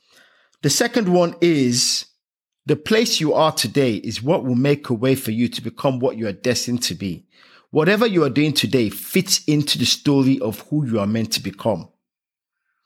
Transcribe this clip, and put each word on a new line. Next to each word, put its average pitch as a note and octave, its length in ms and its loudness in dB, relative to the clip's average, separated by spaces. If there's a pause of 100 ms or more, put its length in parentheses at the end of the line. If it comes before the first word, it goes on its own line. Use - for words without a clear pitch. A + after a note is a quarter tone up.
(640)
The D3 80 2
second A#3 380 0
one F3 320 4
is C3+ 680 2 (600)
the C#3+ 100 2
place A3+ 420 0
you D3+ 140 0
are D3+ 180 4
today B2+ 440 0
is G#2+ 280 -8
what C#3 220 0
will B2+ 100 0
make C#3+ 340 2
a B2+ 60 -2
way C3 220 2
for A#2 160 -4
you A#2 160 0
to B2 120 -10
become B2 380 -4
what A#2+ 180 -2
you A2+ 120 -4
are G2 40 -4
destined A#2+ 520 -4
to F#2 100 -4
be. F2 320 -8 (440)
Whatever G3 360 2
you F3+ 160 2
are C#3 80 2
doing D3+ 220 0
today A2+ 380 0
fits - 560 -2
into D3+ 320 0
the B2 80 0
story C3+ 540 2
of G#2+ 280 -6
who D3+ 180 -2
you A2+ 140 0
are G2 60 0
meant A2 260 -2
to - 100 -4
become. F#2+ 460 -4 (960)